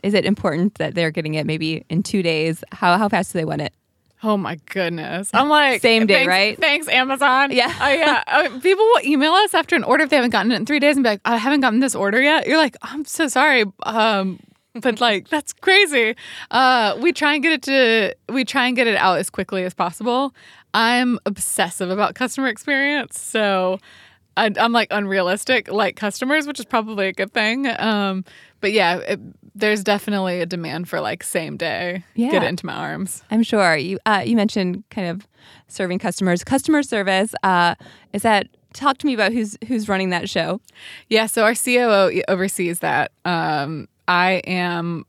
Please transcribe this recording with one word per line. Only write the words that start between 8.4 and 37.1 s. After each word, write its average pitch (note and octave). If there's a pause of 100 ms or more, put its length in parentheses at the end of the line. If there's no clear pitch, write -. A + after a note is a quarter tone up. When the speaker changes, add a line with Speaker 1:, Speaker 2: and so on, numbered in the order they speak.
Speaker 2:
people F#4+
will A4+
email D4
us G4
after F4
an A3+
order C#4
if C4+
they D4+
haven't B3
gotten A3
it A3
in A3+
three C#4+
days C#4+
and C#4
be A#3
like, G3+
"I A#3
haven't C4+
gotten A#3+
this C4
order G3+
yet." D4
You're D4+
like, D4+
"I'm C#4+
so -
sorry." C4 (200)
Um, G#3+ (360)
but, A#3
like, G#3+
<laughs> -
that's D4+
crazy. D4 (360)
Uh, B3
we E4
try D4
and D4
get D#4+
it D4
to, A3+
we C4
try B3+
and B3+
get A#3+
it G#3
out F3+
as F3
quickly F#3
as F3+
possible. A#3+ (380)
I'm A#3+
obsessive F#3
about F#3+
customer C4
experience, C#4
so F#3+ (580)
I, A3
I'm, A#3
like, A3+
unrealistic, G3
like G3+
customers, C4
which C#4+
is A3
probably A3
a F#3+
good G3
thing. A#3 (120)
Um, G3 (380)
but G3+
yeah, F3+
it, - (360)
there's G#3+
definitely G3
a E3
demand E3+
for, E3
like, -
same D#3
day, F3 (100)
Speaker 1:
Yeah. A#3
Speaker 2:
get D4
it -
into F3
my -
arms. D#3
Speaker 1:
I'm A3
sure. G3
You, F3
uh, G3+
you A#3
mentioned G3
kind F#3
of F3+ (400)
serving F3+
customers. F3+
Customer D4
service, G3+